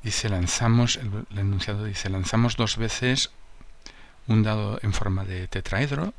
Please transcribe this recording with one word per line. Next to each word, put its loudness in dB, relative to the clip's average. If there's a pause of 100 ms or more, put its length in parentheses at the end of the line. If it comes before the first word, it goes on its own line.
Dice, -2
lanzamos, 4
el, -6
el -6
enunciado 0
dice, -6
"Lanzamos 2
dos 0
veces 0 (960)
un 6
dado 0
en 0
forma 0
de -6
tetraedro -2